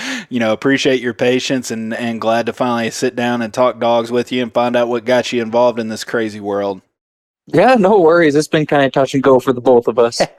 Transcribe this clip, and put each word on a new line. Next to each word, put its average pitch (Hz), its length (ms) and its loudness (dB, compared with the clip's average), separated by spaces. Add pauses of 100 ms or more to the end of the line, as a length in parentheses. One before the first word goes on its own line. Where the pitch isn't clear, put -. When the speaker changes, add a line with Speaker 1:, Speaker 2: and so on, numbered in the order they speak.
(280)
Speaker 1:
you 123 140 -6
know, 110 100 0
appreciate 131 480 0
your 120 140 -6
patience 127 580 -2
and, 110 220 -8
and 113 260 -6
glad 113 280 -2
to 117 60 -4
finally 117 380 -2
sit 123 240 -4
down 120 260 -4
and 110 120 -8
talk 123 260 0
dogs 117 320 0
with 120 220 -2
you 127 100 -2
and 113 100 -8
find 120 220 0
out 120 140 0
what 120 160 -4
got 123 260 0
you 120 100 -2
involved 117 380 0
in 113 80 -6
this 110 160 -10
crazy 107 380 -6
world. 101 400 -4 (640)
Speaker 2:
Yeah, 214 300 4
no 202 260 4
worries. 160 340 4
It's 151 140 0
been 156 160 0
kinda 139 260 2
touch 139 220 0
and 135 100 0
go 131 160 6
for 131 140 0
the 123 80 -10
both 120 260 4
of 120 120 0
us. 117 200 2 (200)